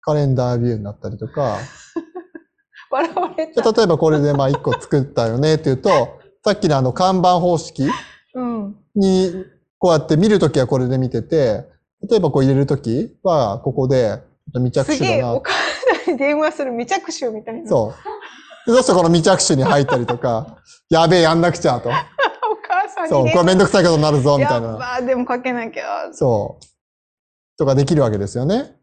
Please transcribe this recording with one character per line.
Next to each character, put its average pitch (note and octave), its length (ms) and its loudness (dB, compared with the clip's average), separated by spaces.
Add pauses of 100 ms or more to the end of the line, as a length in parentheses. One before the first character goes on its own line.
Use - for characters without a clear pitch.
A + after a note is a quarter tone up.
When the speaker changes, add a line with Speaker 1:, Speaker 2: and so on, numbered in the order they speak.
Speaker 1:
カ D3+ 140 -2
レ D3 100 2
ン C3+ 80 2
ダ B2 220 0
ー A#2+ 40 -2
ビ A#2+ 120 0
ュ - 20 -2
ー A2 40 -4
に G#2 60 -8
な G2+ 80 -10
っ - 80 -16
た G2+ 100 -10
り - 100 -10
と - 80 -10
か。 A#2+ 300 -4 (680)
Speaker 2:
<laughs> - 640 -20
笑 D#4 240 -2
わ F4+ 240 -4
れ D#4+ 100 -4
た。 B3+ 140 -2
Speaker 1:
で、 A3+ 100 2
例 A3 120 4
え G3 40 2
ば D#3 120 2
こ D#3+ 100 4
れ D3+ 100 2
で D3 140 2
ま C#3 120 0
あ C3+ 40 0
一 D3 100 -2
個 - 140 -2
作 - 280 -2
っ - 20 0
た A#2 240 -2
よ A2+ 100 -2
ね D#3 180 2
っ - 40 -2
て D#3 100 -2
い C3+ 40 2
う B2+ 40 -2
と、 G#3 120 -2 (400)
Speaker 2:
<laughs> - 140 -20
Speaker 1:
さ G#3+ 80 2
っ F#3+ 80 2
き F#3+ 80 0
の D3 100 2
あ C3+ 40 2
の B2+ 100 0
看 F#3 280 2
板 F3+ 200 4
方 F3 200 2
式 - 280 -4 (460)
Speaker 2:
う B3+ 100 -6
ん。 G#3+ 320 -6 (200)
Speaker 1:
に、 F#3 500 2 (320)
こ F#3 120 2
う - 20 6
や D#3+ 60 6
っ D3 100 -2
て D3+ 100 2
見 G3 100 4
る G#3 120 4
と D#3+ 100 2
き C#3 100 0
は C3 60 2
こ C3+ 140 -2
れ B2+ 80 -2
で C3 100 -2
見 B2+ 140 -2
て A2+ 100 -4
て、 A2+ 440 0 (440)
例 A3+ 80 4
え - 20 4
ば E3 120 0
こ C#3+ 80 0
う C3+ 40 4
入 C3+ 80 4
れ C3 60 2
る C#3 80 2
と C3+ 120 -2
き C3 460 -4
は C3 360 0
こ B2+ 140 -6
こ C3 140 -2
で、 B2 320 0 (340)
未 B2 180 -2
着 - 20 -14
手 - 80 0
だ - 20 0
な。 D4+ 140 -2
Speaker 2:
す - 60 -6
げ - 160 0
え、 - 40 -2
お A#2 180 -2
母 - 120 -6 (520)
さ - 40 -2
ん E4+ 40 -2
に B3+ 40 -4
電 C#4+ 220 0
話 D#4 140 0
す C#4+ 120 -6
る B3+ 60 -6
未 A#3 160 -8
着 F#4+ 300 -6
手 C4 100 -6
み A3 160 -8
た A3+ 80 -12
い A#3 100 -12
な。 A3+ 80 -14
Speaker 1:
そ A#2 240 0 (720)
う。 A#3+ 60 0
で、 A#3 60 4
そ C4 40 6
し - 60 0
て G3 60 4
こ F3+ 100 4
の E3 60 4
未 E3+ 120 4
着 F#3 260 2
手 E3 80 2
に C3 80 0
入 C#3+ 200 4
っ - 20 0
た C3+ 120 -2
り A#2+ 100 -2
と A#2+ 100 -4
か、 A#2 400 -4 (160)
<laughs> - 160 -20
や E3 180 4
べ F3+ 100 4
え、 E3+ 40 6
や D#3+ 140 4
ん E3+ 60 2
な F3 100 2
く - 60 -6
ち D#3 120 0
ゃ B2 100 0
と。 A#2+ 100 -6
Speaker 2:
<laughs> - 0 -
お - 20 -2
母 G#4+ 1000 -4
さ G4 120 -10
ん - 40 -4
に C#3 200 2
ね。 - 40 2
Speaker 1:
そ - 0 -
う、 - 20 0
こ - 80 2
れ - 40 4
め F#3 120 4
ん - 40 2
ど G3 60 6
く - 40 -2
さ G3+ 120 2
い - 20 2
こ F3 80 4
と D#3+ 60 2
に D3+ 40 2
な D3+ 100 2
る C#3+ 100 2
ぞ、 C#3+ 180 4
み C3+ 60 2
た - 120 0
い A#2 40 -2
な。 A2+ 80 -6
Speaker 2:
や A2 40 -6
っ G#2+ 60 -10
ば、 B3 220 -6
で B3+ 140 -2
も B3 100 -4
か B3 140 -6
け B3+ 140 -6
な A#3 160 -8
き - 100 -12
ゃ。 - 320 -8
Speaker 1:
そ A2+ 480 -2
う。 - 60 -20 (920)
と D#3 100 -2
か C3+ 80 2
で C#3+ 100 2
き D#3+ 100 0
る D3 60 2
わ A#2+ 80 2
け G#2+ 80 -4
で G2 80 -4
す F#2+ 120 -8
よ B2 80 -4
ね。 A#3 380 -4